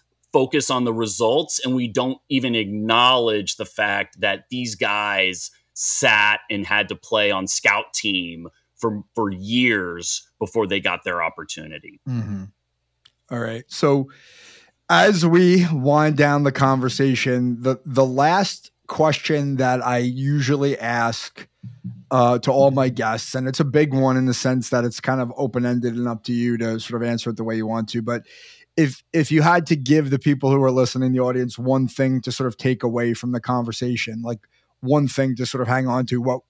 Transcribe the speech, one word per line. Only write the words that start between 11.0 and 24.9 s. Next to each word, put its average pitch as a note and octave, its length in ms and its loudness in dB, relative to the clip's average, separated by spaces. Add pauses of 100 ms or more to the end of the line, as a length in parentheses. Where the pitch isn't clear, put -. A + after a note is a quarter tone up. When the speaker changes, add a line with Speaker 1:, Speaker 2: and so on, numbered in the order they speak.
Speaker 1:
their F2 180 -4
opportunity. D#2+ 840 -12
Speaker 2:
Mm-hmm. G2 360 -6 (880)
All A#2+ 100 -6
right. A#2 280 -8
So C#3 400 0 (800)
as F3 380 6
we F3 460 6
wind D3+ 440 2
down C#3+ 280 4
the C#3 80 2
conversation, B2+ 1080 0
the, B2+ 240 -2
the C3+ 220 2
last D3+ 640 0 (160)
question C#3+ 720 0
that B2+ 280 0
I B2 140 0
usually C3+ 800 0
ask, A#2 680 -4 (640)
uh, B2 260 4
to C3 140 0
all C#3 180 6
my C3 180 2
guests, A2+ 460 -4
and C3 140 -4
it's C3 100 -4
a D#3+ 60 2
big D3 280 2
one C3 240 4
in C3 100 2
the B2 80 2
sense B2+ 360 -2
that A#2+ 140 2
it's A#2 160 -6